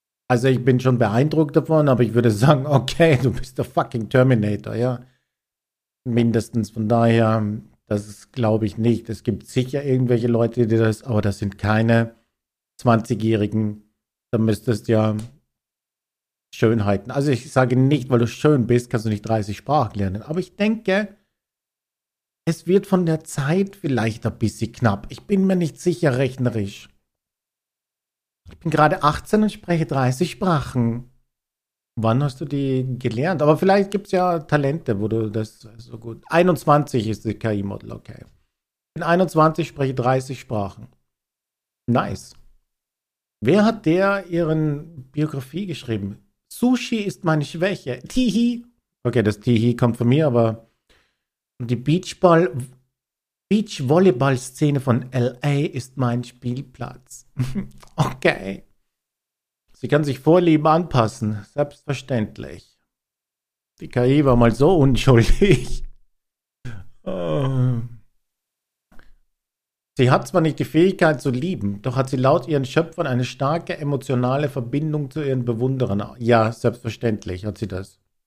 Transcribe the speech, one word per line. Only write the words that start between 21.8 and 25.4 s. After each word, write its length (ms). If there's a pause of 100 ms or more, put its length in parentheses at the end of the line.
es 180
wird 220
von 180
der 180
Zeit 520
vielleicht 500
ein 120
bisschen 340
knapp. 380
Ich 140
bin 220